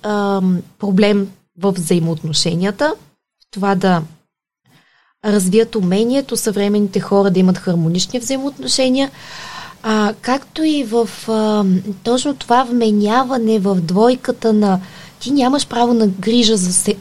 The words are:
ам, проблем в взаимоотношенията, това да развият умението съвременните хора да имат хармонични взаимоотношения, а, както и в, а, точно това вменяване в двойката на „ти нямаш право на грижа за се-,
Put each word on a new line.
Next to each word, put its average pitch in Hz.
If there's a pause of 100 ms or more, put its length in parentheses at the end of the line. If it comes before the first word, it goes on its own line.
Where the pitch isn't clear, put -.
ам, 196 (180)
проблем 202 (260)
в 190
взаимоотношенията, 175 (580)
това 196
да 180 (1200)
развият 208
умението 226
съвременните 202
хора 196
да 185
имат 185
хармонични 175
взаимоотношения, 269 (720)
а, 214
както 277
и 294
в, 226 (180)
а, 214 (380)
точно 254
това 247
вменяване 226
в 190
двойката 226
на 202 (380)
„ти 247
нямаш 277
право 240
на 220
грижа 220
за 180
се-, 196